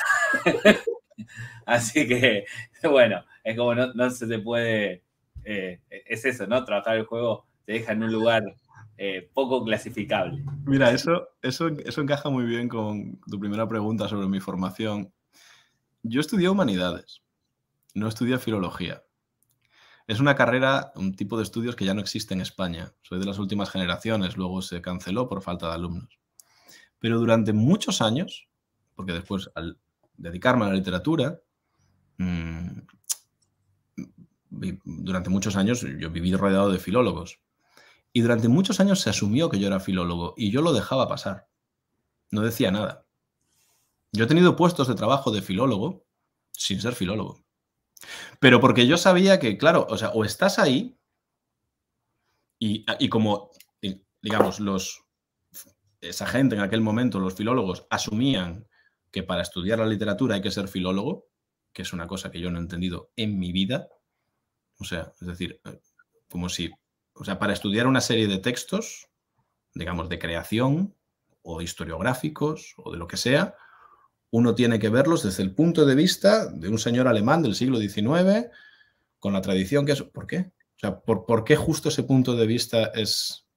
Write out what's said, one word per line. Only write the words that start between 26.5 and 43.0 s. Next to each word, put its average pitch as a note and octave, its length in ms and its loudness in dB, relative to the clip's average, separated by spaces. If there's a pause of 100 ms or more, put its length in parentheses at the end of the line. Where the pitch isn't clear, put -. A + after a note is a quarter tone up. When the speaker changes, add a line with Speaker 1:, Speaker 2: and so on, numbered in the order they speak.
Speaker 2:
Pero A#2 200 0
durante A2+ 340 4
muchos C3+ 500 2
años, B2 460 -2 (460)
porque F#2+ 180 -8
después F#2 420 -6
al E2 240 -10 (380)
dedicarme G#2 480 0
a G2+ 40 0
la G2 60 0
literatura, F#2+ 680 -2 (800)
mm, F2 600 -6 (1700)
vi-, F2+ 340 -8
durante F2+ 460 -6
muchos G2 260 0
años A2 240 2
yo D2 300 -8
viví E2+ 240 0
rodeado G2 360 4
de F#2 80 0
filólogos. F2+ 640 -2 (720)
Y A#2+ 80 4
durante A#2 280 4
muchos F#3+ 320 4
años F#3+ 200 4
se - 100 0
asumió A2+ 380 0
que G2+ 100 -2
yo G2 100 0
era G2 120 0
filólogo F2 560 -4
y G2+ 140 -2
yo C3 120 0
lo E3 100 4
dejaba A#2 360 0
pasar. - 400 -8 (800)
No G#2+ 120 -2
decía A2+ 280 2
nada. G2+ 360 -4 (1080)